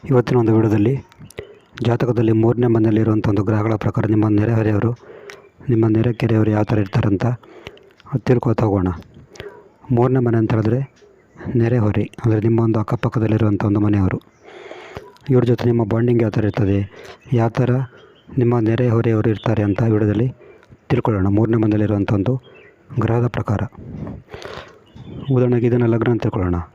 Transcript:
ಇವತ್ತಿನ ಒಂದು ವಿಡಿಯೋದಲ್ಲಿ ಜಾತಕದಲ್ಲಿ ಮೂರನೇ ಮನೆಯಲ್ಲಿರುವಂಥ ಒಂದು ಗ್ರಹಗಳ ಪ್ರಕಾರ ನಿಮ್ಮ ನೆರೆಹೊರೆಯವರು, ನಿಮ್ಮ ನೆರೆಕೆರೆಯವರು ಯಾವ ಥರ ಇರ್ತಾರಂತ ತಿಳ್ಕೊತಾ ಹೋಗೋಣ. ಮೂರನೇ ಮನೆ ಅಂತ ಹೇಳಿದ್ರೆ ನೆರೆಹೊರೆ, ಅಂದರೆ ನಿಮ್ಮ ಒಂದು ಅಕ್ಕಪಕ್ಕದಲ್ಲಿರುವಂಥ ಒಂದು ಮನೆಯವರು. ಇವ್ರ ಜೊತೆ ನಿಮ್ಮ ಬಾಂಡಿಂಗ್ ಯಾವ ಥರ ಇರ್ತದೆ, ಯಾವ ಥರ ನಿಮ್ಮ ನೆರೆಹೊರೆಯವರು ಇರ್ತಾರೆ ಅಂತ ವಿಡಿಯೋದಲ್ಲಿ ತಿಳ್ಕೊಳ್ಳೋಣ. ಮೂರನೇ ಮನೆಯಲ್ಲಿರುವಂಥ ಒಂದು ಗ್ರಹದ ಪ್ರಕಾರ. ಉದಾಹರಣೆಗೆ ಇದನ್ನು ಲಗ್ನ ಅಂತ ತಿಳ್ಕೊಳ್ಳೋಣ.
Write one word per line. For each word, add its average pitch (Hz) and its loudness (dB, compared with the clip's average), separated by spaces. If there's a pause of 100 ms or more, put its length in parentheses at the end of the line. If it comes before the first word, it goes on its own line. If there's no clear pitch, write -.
(100)
ಇವತ್ತಿನ 123 2
ಒಂದು 113 4
ವಿಡಿಯೋದಲ್ಲಿ 110 2 (800)
ಜಾತಕದಲ್ಲಿ 117 0
ಮೂರನೇ 113 2
ಮನೆಯಲ್ಲಿರುವಂಥ 110 2
ಒಂದು 104 0
ಗ್ರಹಗಳ 110 0
ಪ್ರಕಾರ 107 -2
ನಿಮ್ಮ 107 2
ನೆರೆಹೊರೆಯವರು, 107 0 (720)
ನಿಮ್ಮ 113 2
ನೆರೆಕೆರೆಯವರು 110 2
ಯಾವ 107 0
ಥರ 104 0
ಇರ್ತಾರಂತ 104 0 (920)
ತಿಳ್ಕೊತಾ 120 0
ಹೋಗೋಣ. 95 0 (1040)
ಮೂರನೇ 127 2
ಮನೆ 117 0
ಅಂತ 110 0
ಹೇಳಿದ್ರೆ 113 -2 (640)
ನೆರೆಹೊರೆ, 110 0 (140)
ಅಂದರೆ 107 2
ನಿಮ್ಮ 113 0
ಒಂದು 113 0
ಅಕ್ಕಪಕ್ಕದಲ್ಲಿರುವಂಥ 107 0
ಒಂದು 104 0
ಮನೆಯವರು. 101 0 (1120)
ಇವ್ರ 123 4
ಜೊತೆ 117 0
ನಿಮ್ಮ 117 2
ಬಾಂಡಿಂಗ್ 113 0
ಯಾವ 110 0
ಥರ 107 -2
ಇರ್ತದೆ, 101 0 (420)
ಯಾವ 117 2
ಥರ 120 0 (680)
ನಿಮ್ಮ 120 2
ನೆರೆಹೊರೆಯವರು 113 2
ಇರ್ತಾರೆ 104 -2
ಅಂತ 101 0
ವಿಡಿಯೋದಲ್ಲಿ 110 0 (540)
ತಿಳ್ಕೊಳ್ಳೋಣ. 110 0
ಮೂರನೇ 110 2
ಮನೆಯಲ್ಲಿರುವಂಥ 107 0
ಒಂದು 117 0 (580)
ಗ್ರಹದ 117 0
ಪ್ರಕಾರ. - -2 (1700)
ಉದಾಹರಣೆಗೆ 123 2
ಇದನ್ನು 120 2
ಲಗ್ನ 117 2
ಅಂತ 110 -2
ತಿಳ್ಕೊಳ್ಳೋಣ. 90 -2 (200)